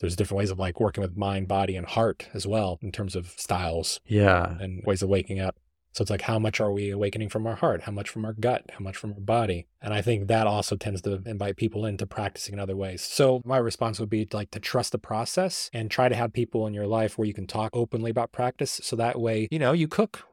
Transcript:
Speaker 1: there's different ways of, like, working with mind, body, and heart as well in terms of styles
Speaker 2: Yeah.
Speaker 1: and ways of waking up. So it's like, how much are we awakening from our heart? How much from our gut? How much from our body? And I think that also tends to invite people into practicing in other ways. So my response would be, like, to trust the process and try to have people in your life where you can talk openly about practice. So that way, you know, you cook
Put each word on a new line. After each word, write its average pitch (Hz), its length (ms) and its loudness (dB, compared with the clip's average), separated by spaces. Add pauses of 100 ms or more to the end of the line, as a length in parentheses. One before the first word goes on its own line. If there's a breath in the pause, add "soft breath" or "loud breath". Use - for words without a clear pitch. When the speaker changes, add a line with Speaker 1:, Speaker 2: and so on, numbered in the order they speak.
Speaker 1:
there's 90 160 -2
different 101 220 0
ways 101 120 2
of, 92 80 -4
like, 92 220 -2
working 104 200 2
with 87 140 -4
mind, 98 320 0
body, 98 300 2
and 87 100 -6
heart 113 460 0
as 95 120 -6
well 98 360 0
in 98 100 -6
terms 95 240 -6
of 90 120 -4 (100)
styles 85 680 -2
Speaker 2:
Yeah. 90 540 6
Speaker 1:
and 92 260 -8
ways 98 160 2
of 95 80 0
waking 95 300 2
up. 95 180 -2 (360)
So - 100 -6
it's 101 80 0
like, 98 100 0
how 113 180 0
much 110 220 0
are 104 100 2
we 101 180 0
awakening 101 380 -2
from 110 180 -4
our 113 100 -2
heart? 117 260 2
How 107 100 -8
much 101 180 -6
from 110 140 -6
our 107 80 -4
gut? 110 400 0
How - 80 -16
much 95 160 -8
from 107 160 -8
our 104 80 -10
body? 101 480 2 (140)
And 104 120 -4
I 104 80 2
think 101 280 2
that 110 180 6
also 104 300 2
tends 98 240 -4
to 98 240 -2
invite 101 320 -4
people 110 280 -2
into 98 220 -4
practicing - 460 -6
in 101 80 -6
other 95 160 -4
ways. 95 240 -6
So 131 420 4
my 127 140 0
response 117 420 0
would 107 100 -4
be, 107 220 2
like, 104 200 -4
to 107 100 -10
trust - 320 0
the - 60 -2
process 120 760 -2
and 110 180 -4
try 127 160 6
to 123 80 6
have 117 160 0
people 117 340 0
in 107 80 -2
your 104 140 -2
life 110 300 2
where 110 100 2
you 104 60 -2
can 98 120 -8
talk 110 300 -2
openly 117 340 0
about 117 220 0
practice. 127 520 -2
So - 120 -4
that 117 240 2
way, 113 320 2
you 156 80 0
know, 135 140 4
you 160 160 4
cook - 440 0